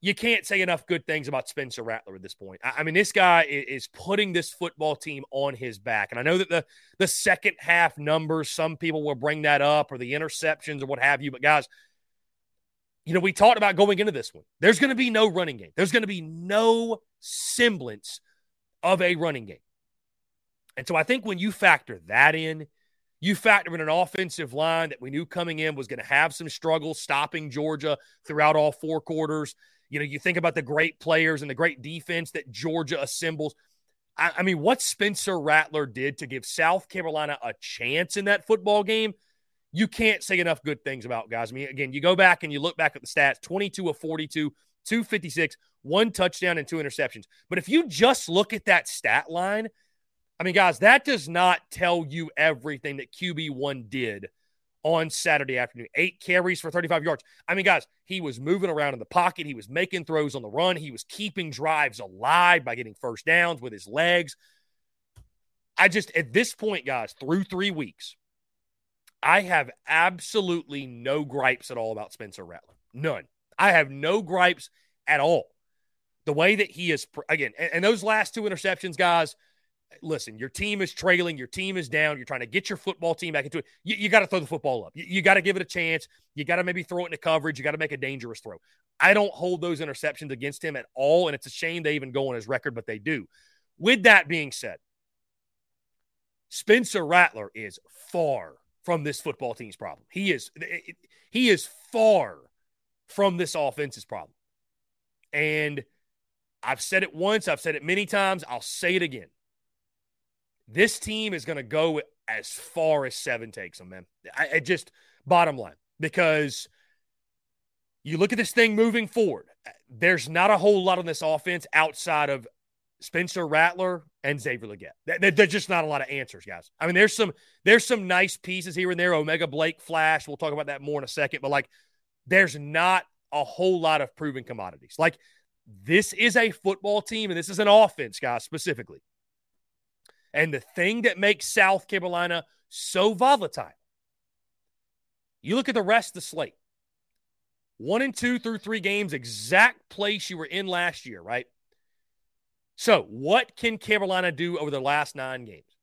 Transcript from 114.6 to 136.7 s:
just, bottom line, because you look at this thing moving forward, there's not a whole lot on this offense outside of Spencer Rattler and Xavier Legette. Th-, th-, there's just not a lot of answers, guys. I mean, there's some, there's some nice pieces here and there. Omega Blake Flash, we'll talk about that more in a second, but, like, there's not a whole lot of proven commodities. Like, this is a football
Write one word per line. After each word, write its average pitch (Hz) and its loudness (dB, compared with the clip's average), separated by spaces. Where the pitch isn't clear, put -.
just, 156 -4
bottom 160 4
line, 95 -12
because 156 0
you 156 -6
look 202 2
at 226 -2
this 233 -2
thing 226 4
moving 226 2
forward, 190 0
there's 131 0
not 175 4
a 208 6
whole 196 6
lot 185 2
on 170 -6
this 165 -6
offense 160 -2
outside 151 2
of 127 -4
Spencer 175 -4
Rattler 175 2
and 143 -2
Xavier 113 -6
Legette. 92 -16
Th-, 170 -2
th-, 185 4
there's 185 8
just 190 -2
not 170 2
a - -4
lot 147 -2
of 131 -6
answers, 131 -10
guys. 90 -16
I 156 -2
mean, 175 2
there's 208 6
some, 202 0
there's 214 6
some 208 -2
nice 185 2
pieces 185 -8
here 180 -2
and 175 -2
there. 175 2
Omega 156 0
Blake 160 -2
Flash, 160 0
we'll 147 -10
talk 156 -4
about 151 -6
that 139 -10
more 147 -4
in 139 -6
a 120 -14
second, 143 -4
but, 135 -2
like, 143 0
there's 185 4
not 165 0
a 147 -2
whole 180 0
lot 156 2
of - -8
proven 135 -8
commodities. 95 -14
Like, 165 2
this 175 2
is 208 2
a 226 4
football 202 -2